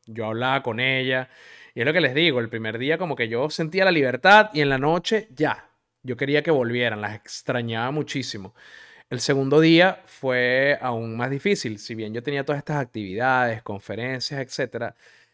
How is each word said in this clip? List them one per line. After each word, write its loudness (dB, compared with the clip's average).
yo -10
hablaba -2
con -6
ella. -2
Y -4
es 0
lo 0
que 2
les 2
digo, 2
el -4
primer -6
día -2
como -4
que -2
yo -2
sentía -2
la 4
libertad 6
y 2
en 4
la 2
noche 0
ya, -4
yo -8
quería 0
que 0
volvieran, 0
las -6
extrañaba -4
muchísimo. -6
El -6
segundo 2
día 6
fue 0
aún -4
más -4
difícil. -2
Si -12
bien -8
yo -8
tenía -4
todas -4
estas -4
actividades, -2
conferencias, -8
etcétera, -8